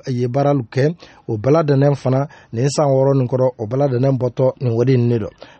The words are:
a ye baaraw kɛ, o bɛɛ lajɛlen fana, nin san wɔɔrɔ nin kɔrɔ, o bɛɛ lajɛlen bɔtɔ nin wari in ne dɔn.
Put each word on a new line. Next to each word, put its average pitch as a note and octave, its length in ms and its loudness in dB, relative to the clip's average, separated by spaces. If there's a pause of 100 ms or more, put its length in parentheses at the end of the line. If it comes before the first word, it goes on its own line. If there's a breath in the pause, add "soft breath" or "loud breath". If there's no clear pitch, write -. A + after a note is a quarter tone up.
a C#3 60 -6
ye B2 160 -2
baaraw C#3 320 0 (100)
kɛ, D3 260 0 (340 loud breath)
o A#2 80 -4
bɛɛ G#2+ 140 0 (120)
lajɛlen C#3+ 320 2
fana, C3+ 320 -2 (240 loud breath)
nin A#2 180 -2
san D3 180 0
wɔɔrɔ C#3 300 2
nin B2+ 120 0
kɔrɔ, C3 180 0 (120)
o A2 60 -6
bɛɛ A2 140 -6
lajɛlen C3+ 400 0
bɔtɔ B2+ 400 0
nin A#2+ 160 -2
wari B2 200 2
in A#2+ 120 2
ne A#2+ 120 0
dɔn. G#2 120 -6 (280 loud breath)